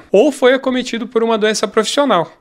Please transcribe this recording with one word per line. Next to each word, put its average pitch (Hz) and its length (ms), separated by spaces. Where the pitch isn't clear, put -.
ou 262 220
foi 254 200
acometido 247 540
por 226 160
uma 226 140
doença 214 280
profissional 214 760